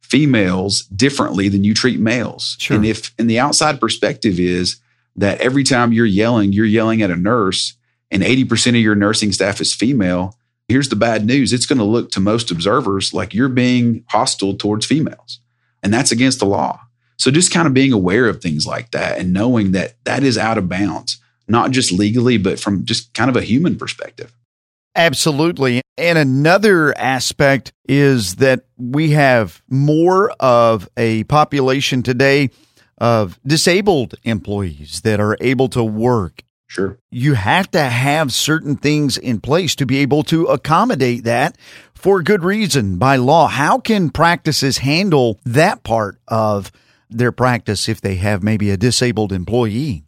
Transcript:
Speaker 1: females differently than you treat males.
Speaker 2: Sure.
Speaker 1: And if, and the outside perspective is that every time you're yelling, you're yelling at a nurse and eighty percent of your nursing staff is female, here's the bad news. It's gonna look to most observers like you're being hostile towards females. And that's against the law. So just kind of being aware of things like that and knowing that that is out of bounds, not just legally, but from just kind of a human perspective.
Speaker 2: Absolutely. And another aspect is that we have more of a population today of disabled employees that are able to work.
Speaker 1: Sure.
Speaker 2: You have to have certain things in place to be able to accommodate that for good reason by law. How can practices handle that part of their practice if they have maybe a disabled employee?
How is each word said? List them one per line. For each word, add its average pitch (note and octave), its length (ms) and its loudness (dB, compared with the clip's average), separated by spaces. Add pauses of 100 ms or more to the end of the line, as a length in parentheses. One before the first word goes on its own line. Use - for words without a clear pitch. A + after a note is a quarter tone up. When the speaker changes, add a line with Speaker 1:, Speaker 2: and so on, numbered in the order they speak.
Speaker 1:
females G2+ 800 0
differently G2+ 680 -2
than G2 140 0
you G#2 100 2
treat B2 260 0
males. - 600 -4
Speaker 2:
Sure. - 160 -2
Speaker 1:
And G#2+ 100 2
if, - 320 -6
and A#2 120 0
the A2+ 100 0
outside D3 400 0
perspective G#2 600 -2
is F2+ 380 -2 (380)
that G2+ 240 -2
every C3 240 0
time A#2+ 300 2
you're A#2 120 2
yelling, G#2 460 2
you're G#2+ 140 2
yelling A2+ 360 2
at F#2+ 100 0
a E2 40 -2
nurse F#2+ 600 -2 (360)
and F#2+ 120 -2
eighty C3 200 2
percent A#2+ 320 0
of A#2 60 4
your G#2+ 140 2
nursing G#2 360 0
staff F#2+ 300 -2
is - 120 -2
female, F#2+ 640 -2 (320)
here's C3 220 0
the A#2 60 -2
bad A2 300 0
news. A#2+ 280 2
It's B2 120 -2
gonna C3 180 0
look A2 280 0
to - 80 -4
most G#2+ 320 0
observers G2 600 -2
like G2 200 -6
you're B2+ 160 0
being B2 580 0
hostile C3 480 -2
towards G#2+ 300 -4
females. - 540 -4 (420)
And G2+ 120 -2
that's C3 180 0
against B2 280 0
the G#2 60 0
law. G2 360 -2 (380)
So C3 120 0
just F3 200 0
kind E3 160 0
of C3+ 60 0
being C3+ 180 2
aware G#2 360 2
of F2 140 -4
things D#2 240 -4
like D2 260 -10
that D2+ 280 -4
and F2+ 140 -2
knowing G#2+ 400 0
that F2+ 200 -4 (120)
that B2 180 -2
is B2 140 2
out A2 200 -2
of F#2 120 -2
bounds, F#2 480 -4 (300)
not A#2 240 0
just B2+ 200 -2
legally, A2+ 460 2
but F#2+ 220 -2
from G2 260 -4
just - 280 -6
kind C3+ 160 0
of B2 60 -2
a G#2+ 60 2
human C3+ 360 0
perspective. - 560 -14 (600)
Speaker 2:
Absolutely. D3 880 0 (160)
And E3+ 200 2
another D#3+ 800 4
aspect C3+ 760 0 (140)
is C3 500 2
that B2+ 240 2 (160)
we C#3+ 340 -2
have B2+ 580 2
more D#3+ 680 2
of A#2 560 2
a A2+ 300 0
population C#3 760 0
today C3+ 480 2 (460)
of A2 480 0
disabled E3+ 800 0
employees F#2+ 800 -6
that G#2+ 180 0
are G#2 220 0
able B2+ 280 0
to A#2+ 140 -2
work. A2 600 -2 (240)
Speaker 1:
Sure. - 300 -6 (140)
Speaker 2:
You C3 220 0
have C3 380 0
to E3+ 100 0
have C3+ 500 0
certain D3 460 -2
things D3 400 -2
in A2+ 240 -6
place D#3 340 -2
to C#3 100 -2
be C3 120 0
able C#3+ 260 0
to D#3+ 220 0
accommodate C#3 800 0
that A#2+ 320 -2 (360)
for F#3+ 280 0
good F3+ 220 0
reason D3 540 -2
by C3 200 2
law. C#3+ 300 4
How D3 320 0
can G3 300 0
practices D3 680 0
handle C#3+ 680 0
that D#3+ 400 0
part G#2+ 340 -4 (100)
of G#2+ 440 -2 (380)
their A2+ 220 0
practice A#2 580 -2
if - 120 -6
they G2 140 -4
have G2 280 -2
maybe G#2 260 0
a G2 80 0
disabled A2 540 0
employee? G#2 760 -4